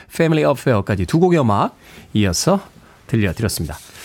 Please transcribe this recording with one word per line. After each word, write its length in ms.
Family 400
Affair까지 560
두 140
곡의 200
음악 380
이어서 480
들려드렸습니다. 720